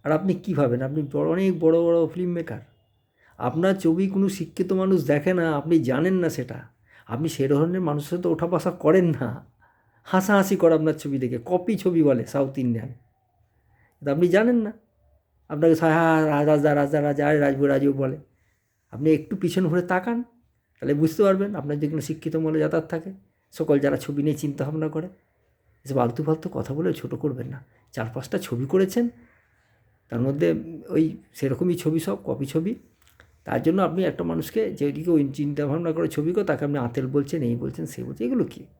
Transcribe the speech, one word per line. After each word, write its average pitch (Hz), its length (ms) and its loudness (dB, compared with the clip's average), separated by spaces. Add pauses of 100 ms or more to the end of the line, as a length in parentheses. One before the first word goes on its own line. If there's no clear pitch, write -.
আর 143 80 -2
আপনি 185 220 2
কী 190 200 -4
ভাবেন? 127 280 2
আপনি 139 300 -4
বড়, 151 180 0
অনেক 180 300 0
বড় 160 220 4
বড় 170 260 4
ফিল্ম 175 240 -4
মেকার, 165 280 -6 (800)
আপনার 170 380 0
ছবি 185 320 2
কোনো 196 220 0
শিক্ষিত 185 440 -4
মানুষ 185 320 2
দেখে 151 280 2
না, 170 180 2
আপনি 156 280 2
জানেন 139 340 2
না 175 160 0
সেটা, 123 320 -8 (460)
আপনি 139 220 -4
সে 139 180 -2
ধরনের 160 340 2
মানুষের 147 360 -2
সাথে 180 120 -2
ওঠা 165 180 0
বসা 175 240 0
করেন 180 340 4
না। 131 400 -2 (580)
হাসাহাসি 196 520 2
করে 165 180 4
আপনার 156 200 2
ছবি 143 240 -4
দেখে, 127 280 -2
কপি 180 320 0
ছবি 170 260 2
বলে 123 220 4
সাউথ 135 320 -2
ইন্ডিয়ান, 120 320 -2
কিন্তু - 1200 -12
আপনি 165 160 4
জানেন 220 280 4
না। 220 160 0 (760)
আপনাকে 156 260 4
সা-, 160 160 2
"হ্যাঁ, 160 340 4
হ্যাঁ, 147 200 2
রাজা, 147 300 4
রাজা, 143 260 2
রাজা, 143 260 0
আরে 151 120 4
রাজবু, 139 260 2
রাজবু" 139 280 2
বলে। 135 240 -2 (720)
আপনি 147 220 2
একটু 151 220 -2
পিছন 185 320 0
ঘুরে 175 140 2
তাকান, 185 420 -2 (560)
তাহলে 135 140 -2
বুঝতে 156 300 2
পারবেন। 196 320 2
আপনার 147 220 -4
যদি 147 100 -2
কোনো 151 140 -2
শিক্ষিত 156 340 -6
মহলে 160 240 0
যাতায়াত 160 300 0
থাকে, 170 240 -8 (380)
সকল 151 280 2
যারা 143 180 2
ছবি 143 260 -4
নিয়ে 147 120 0
চিন্তাভাবনা 151 540 -4
করে, 160 200 -6 (760)
এসব 135 120 -2
আলতু 120 260 0
ফালতু 156 260 -2
কথা 131 240 -6
বলে 165 200 -2
ছোটো - 240 -8
করবেন 127 300 -6
না। 131 180 -14 (260)
চার 117 220 -6
পাঁচটা 135 240 -6
ছবি 123 280 -4
করেছেন, 190 440 2 (1000)
তার 120 120 -4
মধ্যে 143 320 0 (360)
ওই 160 280 0 (160)
সেরকমই 139 420 -2
ছবি, 165 240 -2
সব 196 240 -4
কপি 135 220 -4
ছবি। 165 300 -2 (680)
তার - 200 -2
জন্য 185 180 2
আপনি 175 220 0
একটা 175 200 -2
মানুষকে, 170 480 -2
যেদিকে 147 400 -2
ওই 147 220 4
চিন্তাভাবনা 147 580 -2
করে 160 160 -2
ছবি 151 260 -2
করে, 202 100 0
তাকে 147 220 -2
আপনি 143 120 -2
আঁতেল 127 300 -2
বলছেন, 143 340 -2
এই 120 140 0
বলছেন, 135 300 -8
সে - 180 -12
বলছেন, 147 240 -6
এগুলো 247 160 0
কী? - 220 -8 (140)